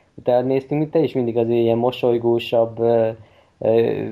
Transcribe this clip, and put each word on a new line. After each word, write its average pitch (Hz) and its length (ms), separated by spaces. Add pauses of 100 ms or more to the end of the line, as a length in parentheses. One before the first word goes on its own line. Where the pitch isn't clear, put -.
(160)
utána 127 320
néztünk, 135 320
mint 151 120
te, 165 100
és 135 120
mindig 120 240
az 117 120
ilyen 117 280
mosolygósabb, 117 1040
ö, 117 300 (500)
ö, 110 520